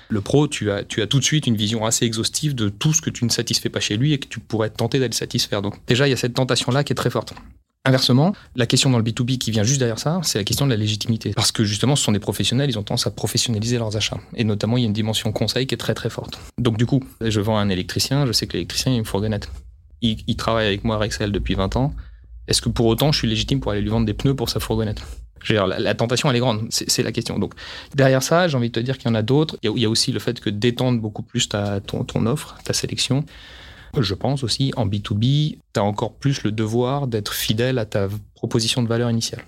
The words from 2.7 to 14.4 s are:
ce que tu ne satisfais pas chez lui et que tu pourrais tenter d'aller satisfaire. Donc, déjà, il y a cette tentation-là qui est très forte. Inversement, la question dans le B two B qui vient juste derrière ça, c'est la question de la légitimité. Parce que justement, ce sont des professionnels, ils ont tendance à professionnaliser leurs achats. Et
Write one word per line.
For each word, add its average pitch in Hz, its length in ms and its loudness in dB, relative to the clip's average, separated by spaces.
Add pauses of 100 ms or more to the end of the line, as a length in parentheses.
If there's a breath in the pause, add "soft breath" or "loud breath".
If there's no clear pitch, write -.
ce - 80 0
que - 80 -4
tu - 160 -2
ne 113 40 0
satisfais - 380 -2
pas - 140 -2
chez 107 160 -2
lui 147 160 2
et 135 40 2
que - 120 -10
tu - 100 -10
pourrais 107 300 -2
tenter 117 280 0
d'aller 123 140 2
satisfaire. - 500 -2
Donc, 101 140 -4 (120)
déjà, 131 200 4
il 135 40 4
y - 20 4
a 113 40 2
cette 120 180 -2
tentation-là 131 500 2
qui - 80 -4
est - 20 0
très - 140 0
forte. - 240 -2 (520)
Inversement, 131 480 4 (240 loud breath)
la 120 80 2
question 135 240 4
dans 123 80 4
le 110 60 4
B 113 100 0
two 127 100 -2
B 123 140 0
qui 117 120 -4
vient 110 140 2
juste 135 160 2
derrière 117 200 0
ça, 165 220 0
c'est - 160 -2
la 101 60 0
question - 220 0
de 135 60 2
la 113 40 2
légitimité. 107 560 0
Parce 107 220 0
que 117 100 2
justement, 104 320 2
ce - 80 0
sont - 80 2
des 101 80 2
professionnels, 120 500 0
ils 113 80 -4
ont 101 60 -4
tendance - 240 -2
à 107 40 0
professionnaliser 117 680 -2
leurs 110 180 -2
achats. 104 240 -2 (160)
Et 117 80 0